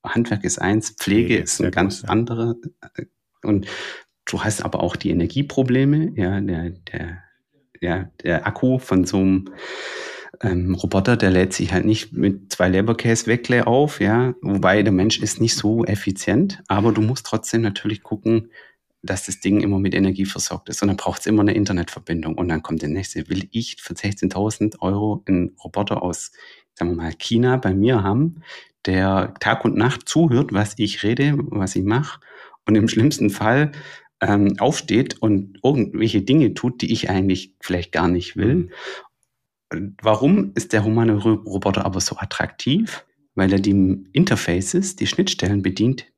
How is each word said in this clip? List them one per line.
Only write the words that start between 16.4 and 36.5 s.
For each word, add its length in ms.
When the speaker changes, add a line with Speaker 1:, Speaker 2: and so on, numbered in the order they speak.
Speaker 1:
aber 240
du 100
musst 240
trotzdem 360
natürlich 420
gucken, 460
dass 200
das 160
Ding 180
immer 200
mit 140
Energie 320
versorgt 440
ist 120
und 60
dann 80
braucht's 300
immer 160
eine 120
Internetverbindung 840
und 120
dann 160
kommt 180
der 80
nächste, 400
"Will 220
ich 300
für 140
sechzehntausend 840
Euro 460
einen 340
Roboter 400
aus, 300
sagen 180
wir 40
mal, 180
China 440
bei 160
mir 280
haben, 400
der 560
Tag 240
und 100
Nacht 320
zuhört, 460
was 240
ich 260
rede, 340
was 380
ich 80
mache 380
und 100
im 120
schlimmsten 420
Fall, 440
ähm, 380
aufsteht 600
und 400
irgendwelche 600
Dinge 320